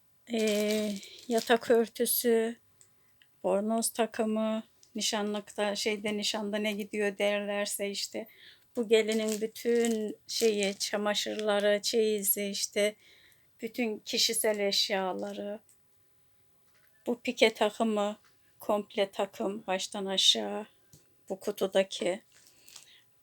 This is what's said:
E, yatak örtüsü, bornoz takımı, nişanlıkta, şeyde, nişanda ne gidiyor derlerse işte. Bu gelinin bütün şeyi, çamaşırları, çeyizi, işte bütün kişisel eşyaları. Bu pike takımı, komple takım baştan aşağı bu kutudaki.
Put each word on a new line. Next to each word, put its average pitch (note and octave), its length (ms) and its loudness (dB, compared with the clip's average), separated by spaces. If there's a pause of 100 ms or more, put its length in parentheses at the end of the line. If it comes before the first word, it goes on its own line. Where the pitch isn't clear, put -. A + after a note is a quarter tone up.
(320)
E, A3+ 80 0 (880)
yatak A#3 420 2
örtüsü, A#3 840 2 (840)
bornoz G#3+ 480 0
takımı, A3 720 0 (320)
nişanlıkta, G#3 840 -2
şeyde, G#3 400 -2
nişanda G#3 400 -2
ne G#3+ 160 0
gidiyor G#3 460 -2
derlerse G3+ 720 -2
işte. G#3+ 380 -8 (480)
Bu A#3 120 -2
gelinin G#3+ 520 2
bütün A3+ 760 0 (100)
şeyi, G#3 520 0
çamaşırları, G#3 1040 0
çeyizi, G#3+ 640 0
işte G3+ 520 -2 (680)
bütün A3+ 360 -4
kişisel A3 600 2
eşyaları. G3+ 1000 -2 (1500)
Bu A#3+ 140 -2
pike A#3 340 4
takımı, G#3 640 0 (440)
komple G#3 500 -2
takım G3+ 560 -4
baştan F#3+ 400 -4
aşağı G#3 600 2 (600)
bu F#3+ 120 -8
kutudaki. G3 840 0 (1000)